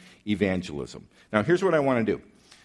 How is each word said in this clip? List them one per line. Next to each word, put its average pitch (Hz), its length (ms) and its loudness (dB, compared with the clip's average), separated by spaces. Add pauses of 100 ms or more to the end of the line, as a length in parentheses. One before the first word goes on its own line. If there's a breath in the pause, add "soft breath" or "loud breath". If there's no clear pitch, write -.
(260 loud breath)
evangelism." 92 840 -2 (240 soft breath)
Now, 107 100 4
here's 175 220 2
what 175 100 2
I 156 60 4
want 127 260 2
to 98 100 0
do. - 60 -12 (420 soft breath)